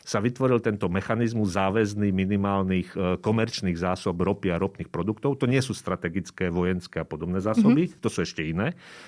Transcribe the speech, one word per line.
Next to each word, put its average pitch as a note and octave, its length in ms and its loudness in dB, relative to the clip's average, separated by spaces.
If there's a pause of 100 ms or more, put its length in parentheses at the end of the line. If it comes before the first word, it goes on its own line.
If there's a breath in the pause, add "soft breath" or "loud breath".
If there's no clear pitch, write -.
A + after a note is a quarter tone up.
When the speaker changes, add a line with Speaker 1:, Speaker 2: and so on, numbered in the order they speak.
Speaker 1:
sa - 160 -2
vytvoril B2 400 2
tento G2+ 320 0
mechanizmus A2 640 0
záväzný G2+ 560 2
minimálnych, F#2+ 800 0
e, F#2 240 0
komerčných G#2+ 640 0
zásob F2+ 400 -2
ropy F#2+ 320 0
a E2+ 80 0
ropných F#2 320 -4
produktov. A2 480 -2
To B2+ 80 2
nie B2+ 160 4
sú A#2 80 -4
strategické, F2+ 800 -4
vojenské F2+ 480 -2
a D#2+ 80 -4
podobné E2+ 320 -4
zásoby, A2+ 480 4
Speaker 2:
Mhm. - 160 -12
Speaker 1:
to A2 80 -2
sú E2+ 160 0
ešte - 160 -6
iné. F#2 320 -2 (320 loud breath)